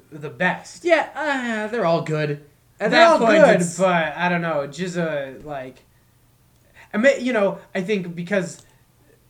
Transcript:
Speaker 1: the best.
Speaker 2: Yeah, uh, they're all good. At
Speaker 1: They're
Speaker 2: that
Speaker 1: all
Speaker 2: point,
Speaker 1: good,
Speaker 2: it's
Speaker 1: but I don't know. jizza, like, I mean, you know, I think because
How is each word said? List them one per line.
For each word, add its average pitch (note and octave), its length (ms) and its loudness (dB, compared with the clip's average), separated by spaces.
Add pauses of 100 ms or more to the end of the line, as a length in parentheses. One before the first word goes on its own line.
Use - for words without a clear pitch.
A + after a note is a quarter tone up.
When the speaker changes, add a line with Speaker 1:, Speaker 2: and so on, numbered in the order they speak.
(120)
Speaker 1:
the D3 180 -12
best. - 540 -6
Speaker 2:
Yeah, E4 320 2
uh, B3 560 -4
they're A3+ 140 -2
all E3 160 0
good. D3+ 420 -4 (360)
At A3 120 0
Speaker 1:
They're B3 80 6
Speaker 2:
that E4+ 100 8
Speaker 1:
all D4+ 80 4
Speaker 2:
point, G#3+ 260 4
Speaker 1:
good, G3 160 6
Speaker 2:
it's E3+ 160 -4
Speaker 1:
but E3+ 400 0
I F3 120 -2
don't F3 120 0
know. D3+ 280 -2
jizza, D3+ 760 -6
like, C3 340 -12 (1160)
I G#3 40 -2
mean, C4+ 160 4 (100)
you B3+ 80 0
know, G3 260 0 (160)
I G3 80 -2
think F3+ 320 -4
because F3 500 -4 (640)